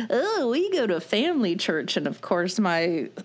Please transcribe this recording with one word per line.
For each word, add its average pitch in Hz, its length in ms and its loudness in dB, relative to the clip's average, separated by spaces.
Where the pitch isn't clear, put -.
"Oh, 311 400 0
we 349 200 0
go 302 160 0
to 175 80 0
a 160 60 -2
family 226 540 0
church." 160 420 -2
And 147 100 -2
of - 140 -6
course, 185 380 0
my 170 500 2